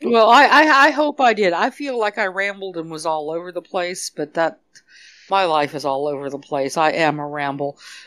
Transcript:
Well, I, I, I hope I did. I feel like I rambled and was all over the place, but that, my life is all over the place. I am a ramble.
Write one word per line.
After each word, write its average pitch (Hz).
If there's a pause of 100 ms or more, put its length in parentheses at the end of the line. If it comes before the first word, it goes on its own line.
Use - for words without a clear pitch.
Well, 226
I, 262
I, 294
I 311
hope 285
I 233
did. 196
I 202
feel 262
like 208
I 208
rambled 190
and 165
was 160
all 156
over 175
the 170
place, 180
but 147
that, 165 (720)
my 190
life 151
is 139
all 139
over 139
the 139
place. 135
I 160
am 151
a 147
ramble. 143 (280)